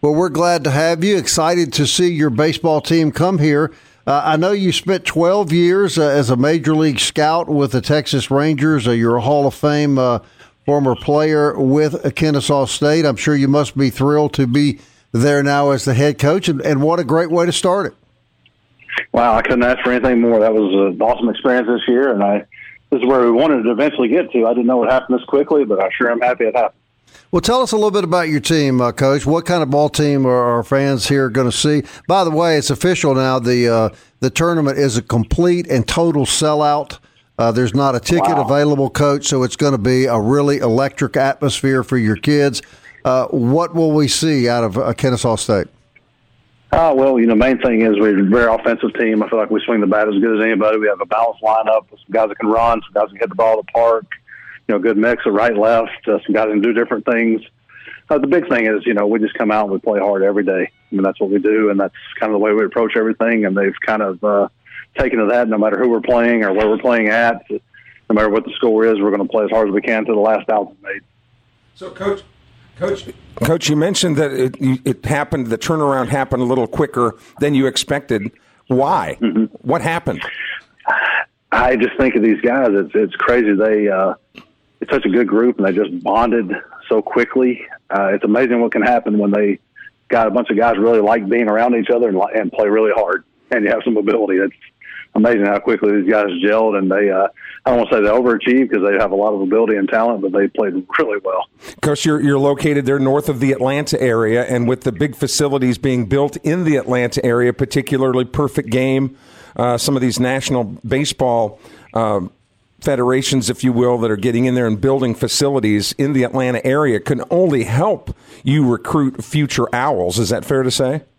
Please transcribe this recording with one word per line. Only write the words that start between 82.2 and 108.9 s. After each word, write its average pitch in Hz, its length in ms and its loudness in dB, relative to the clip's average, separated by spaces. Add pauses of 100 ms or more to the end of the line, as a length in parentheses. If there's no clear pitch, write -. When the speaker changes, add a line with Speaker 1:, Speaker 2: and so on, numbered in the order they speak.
Speaker 2:
these 107 200 2
guys. 123 300 0
It's, 98 220 0
it's 107 200 0
crazy. 117 400 2
They, 107 340 2
uh, 95 260 0 (680)
it's - 120 -6
such 139 140 -2
a - 20 0
good 110 180 2
group, 113 320 2
and 98 80 2
they 95 60 0
just 87 320 -2
bonded 110 480 0 (360)
so 110 140 2
quickly. 127 640 0 (240)
Uh, 98 220 0
it's 101 100 -2
amazing 117 380 2
what 117 100 0
can 113 120 -2
happen 113 360 0
when 101 140 0
they 101 260 0 (480)
got 113 220 2
a - 20 0
bunch 113 200 -2
of 104 60 0
guys 113 220 2
really 113 220 4
like 104 280 2
being 120 200 2
around 117 260 2
each 110 160 -2
other 120 160 2
and, 98 100 0
li-, 92 160 0
and 110 200 -2
play 107 160 0
really 107 260 2
hard, 95 300 0 (260)
and 113 140 0
you 101 80 0
have 113 120 0
some 117 120 0
ability. 104 420 0
It's 98 160 -2 (640)
amazing 110 300 4
how 101 120 2
quickly 104 420 0
these 90 80 0
guys 107 180 2 (180)
gelled, 107 340 2
and 95 100 0
they, 101 220 2
uh, 95 160 0 (400)
I 127 40 2
don't 120 80 4
wanna 117 120 0
say 113 120 2
they 104 60 2
overachieved 123 640 2
'cause 101 180 0
they 101 100 2
have 101 120 0
a 98 60 -2
lot 104 180 0
of 98 60 -4
ability 107 340 2
and 98 140 -2
talent, 113 340 0
but 95 80 -2
they 101 160 0
played 98 280 -4 (220)
really 110 280 -2
well. 92 240 -4 (340)
Speaker 3:
Coach, 147 240 -2
you're, 151 140 0
you're 139 180 2
located 143 480 0
there 139 140 0
north 135 280 0
of 131 120 -4
the 135 100 2
Atlanta 139 500 -2
area, 117 440 0
and 120 240 -2
with 127 140 -2
the 131 100 -2
big 143 240 -4
facilities 135 600 -2
being 123 300 -2
built 139 380 -2
in 170 180 -2
the 156 140 2
Atlanta 123 500 -2
area, 120 260 2
particularly 131 720 -2
Perfect 139 460 -4
Game, 131 460 -2 (400)